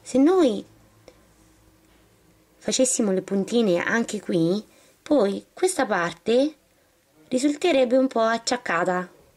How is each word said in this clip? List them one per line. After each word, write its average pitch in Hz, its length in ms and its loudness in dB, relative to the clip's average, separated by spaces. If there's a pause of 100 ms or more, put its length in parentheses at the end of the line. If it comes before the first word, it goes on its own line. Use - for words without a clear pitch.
se - 160 -6
noi 285 480 2 (1900)
facessimo 226 540 0
le 185 100 0
puntine 196 640 0
anche 220 380 -4
qui, 180 440 -2 (360)
poi 202 500 0
questa 359 340 -2
parte 214 720 -2 (720)
risulterebbe 269 720 0
un 262 100 4
po' 233 140 -2
acciaccata. 185 920 -2 (240)